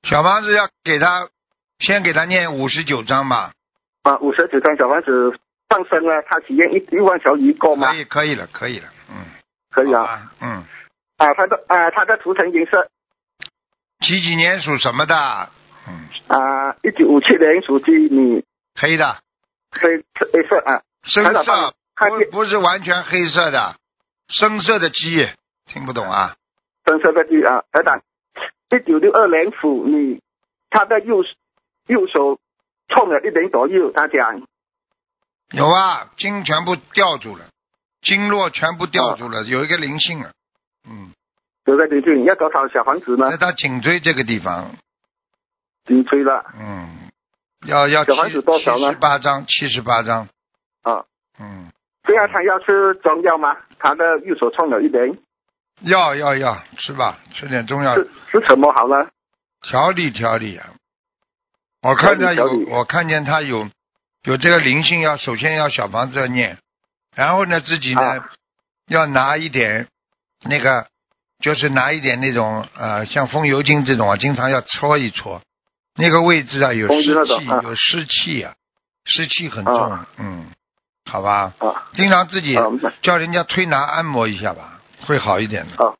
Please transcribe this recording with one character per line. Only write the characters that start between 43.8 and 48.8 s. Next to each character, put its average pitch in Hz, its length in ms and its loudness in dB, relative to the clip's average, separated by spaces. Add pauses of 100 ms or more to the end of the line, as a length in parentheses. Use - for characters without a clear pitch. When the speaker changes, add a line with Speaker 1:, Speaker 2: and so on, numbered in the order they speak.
Speaker 1:
椎 165 180 0
这 160 140 0
个 131 100 -2
地 110 160 -2
方。 90 320 -6 (1120)
Speaker 2:
颈 127 200 2
椎 139 180 2
了。 135 220 0 (120)
Speaker 1:
嗯， 98 320 -14 (760)
要， 143 220 2
要 151 180 2
Speaker 2:
小 135 100 4
房 160 140 0
子 151 120 -4
多 160 180 2
少 123 180 0
呢？ 139 120 0